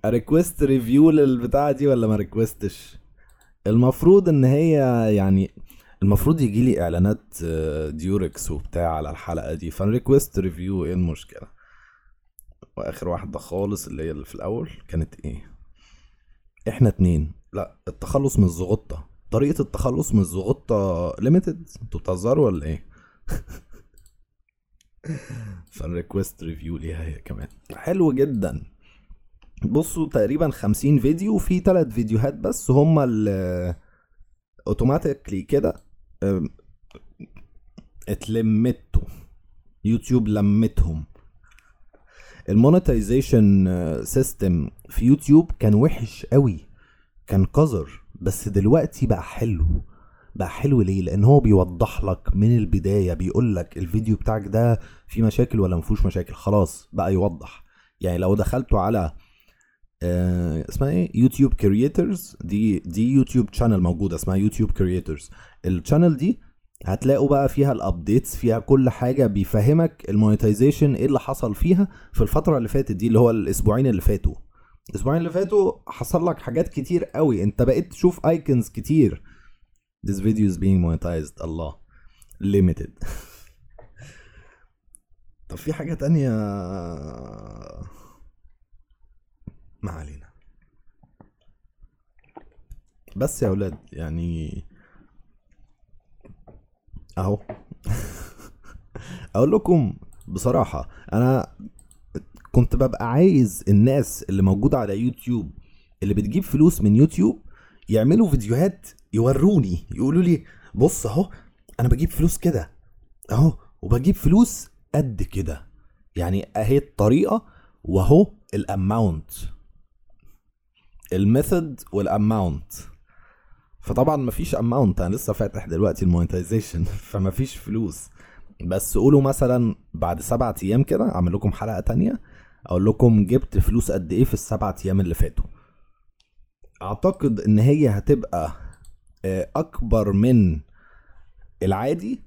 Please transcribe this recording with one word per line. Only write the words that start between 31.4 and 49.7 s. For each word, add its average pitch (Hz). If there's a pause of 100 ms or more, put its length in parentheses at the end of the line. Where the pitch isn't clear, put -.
تلات 175
فيديوهات 110
بس -
هما 147
ال 95 (960)
automatically 120
كده، - (400)
أم، 95 (1600)
اتلمتوا. 110 (760)
يوتيوب 113
لمتهم. 101 (1400)
المونتايزيشن، 113
آه، 80
سيستم 92 (180)
في -
يوتيوب 147
كان 104
وحش 117
قوي، 120 (600)
كان 95
قذر. 117 (140)
بس 92
دلوقتي 110
بقى 95
حلو. 95 (680)